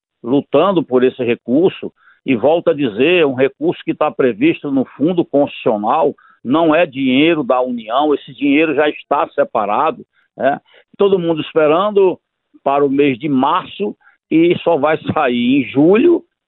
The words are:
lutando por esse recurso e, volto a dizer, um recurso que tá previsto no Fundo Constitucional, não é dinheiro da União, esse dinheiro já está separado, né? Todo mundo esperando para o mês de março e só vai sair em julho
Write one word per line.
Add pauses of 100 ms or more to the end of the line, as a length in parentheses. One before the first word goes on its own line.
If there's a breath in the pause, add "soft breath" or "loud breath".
(240)
lutando
por
esse
recurso (320 soft breath)
e,
volto
a
dizer,
um
recurso
que
tá
previsto
no
Fundo
Constitucional, (300 soft breath)
não
é
dinheiro
da
União,
esse
dinheiro
já
está
separado, (320)
né? (340 soft breath)
Todo
mundo
esperando (440)
para
o
mês
de
março (320 soft breath)
e
só
vai (120)
sair
em
julho (240)